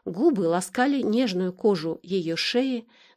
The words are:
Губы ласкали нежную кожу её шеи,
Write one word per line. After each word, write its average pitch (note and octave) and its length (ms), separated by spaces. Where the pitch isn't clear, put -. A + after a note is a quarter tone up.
Губы G3 440
ласкали B3 520
нежную G3 520
кожу E3 500
её E3 340
шеи, A#3+ 520